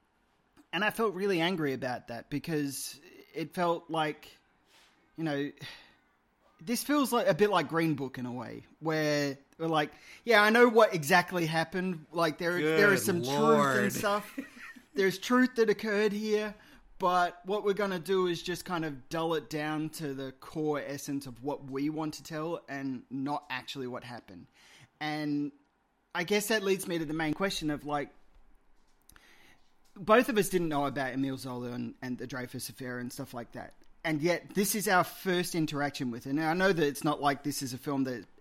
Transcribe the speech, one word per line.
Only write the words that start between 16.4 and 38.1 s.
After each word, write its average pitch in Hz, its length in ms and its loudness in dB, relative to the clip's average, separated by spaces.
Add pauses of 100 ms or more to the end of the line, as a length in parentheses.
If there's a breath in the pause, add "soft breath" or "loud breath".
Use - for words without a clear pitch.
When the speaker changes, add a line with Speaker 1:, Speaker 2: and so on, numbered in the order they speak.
Speaker 1:
but 180 480 2
what 202 180 -2
we're 202 100 4
gonna 196 240 0
do 185 300 2
is 170 160 -2
just 170 220 -6
kind 170 180 -4
of 143 240 -8
dull 165 280 0
it 147 140 -4
down 156 420 -4
to 151 220 -8
the 135 200 -8
core 151 520 -4
essence 139 420 -6
of 117 160 -16
what 139 280 -6
we 139 180 -2
want 156 260 -6
to 143 80 -16
tell 165 440 -8
and 135 420 -6
not 139 400 -4
actually 127 380 -8
what 123 160 -8
happened." 110 440 -16 (520 soft breath)
And 147 540 -4 (600)
I 180 120 -2
guess 202 220 2
that 220 140 2
leads 190 280 0
me 170 100 -2
to 160 60 -4
the 151 80 -6
main 156 200 0
question 190 360 -2
of, 147 160 -6
like, 147 240 -4 (1900 soft breath)
both 214 340 4
of 226 80 2
us 196 120 4
didn't 175 200 0
know 143 160 0
about 131 280 -4
Emile 135 240 -2
Zola 123 340 -8
and, 120 300 -8
and 127 160 -6
the 123 100 -10
Dreyfus 123 420 -8
Affair 123 300 -10
and 120 120 -8
stuff - 220 -12
like 120 200 -12
that. 110 200 -14 (320)
And 156 160 0
yet, 170 320 0
this 202 220 2
is 202 120 -2
our 180 160 6
first 180 520 -2
interaction 143 540 -2
with 120 160 -8
it. 135 40 -8
And 147 120 0
I 160 120 2
know 190 180 4
that 160 140 4
it's 143 180 -2
not 147 180 0
like 143 220 0
this 147 180 -4
is 127 120 -6
a 131 40 -8
film 135 280 -2
that 123 180 -6 (180)